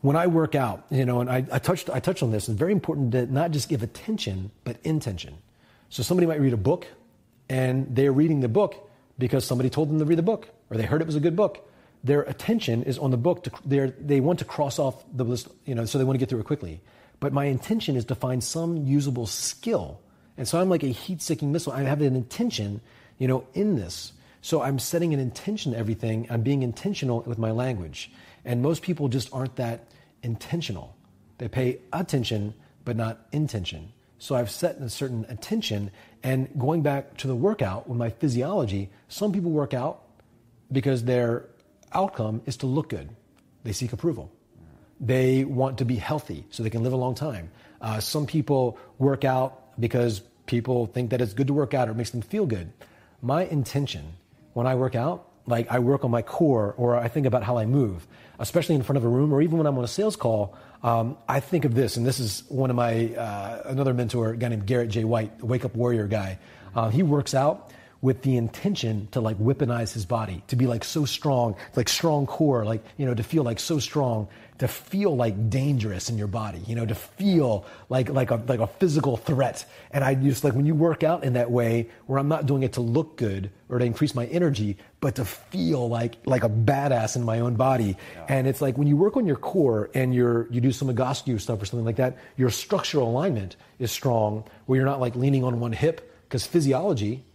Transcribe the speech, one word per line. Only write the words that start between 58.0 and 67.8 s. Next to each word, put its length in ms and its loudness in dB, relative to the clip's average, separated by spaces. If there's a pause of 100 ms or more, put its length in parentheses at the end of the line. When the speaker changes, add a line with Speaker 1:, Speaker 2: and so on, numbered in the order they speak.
Speaker 1:
especially 380 2
in 60 2
front 140 0
of 80 2
a 40 4
room 260 4
or 80 6
even 160 2
when 80 4
I'm 100 2
on 80 0
a 40 -4
sales 260 0
call. 420 0 (260)
Um, 360 0 (100)
I 120 2
think 240 0
of 100 4
this, 220 2
and 100 0
this 140 0
is 280 -4
one 220 0
of 60 2
my, 380 2
uh, 500 -6
another 280 0
mentor, 380 0
a 60 -4
guy 120 -2
named 160 -2
Garrett 260 0
J. 140 0
White, 360 0
the 60 -8
Wake 180 0
Up 100 -4
Warrior 320 2
guy. 320 -2 (360)
Uh, 140 0
he 140 2
works 320 2
out 380 0 (280)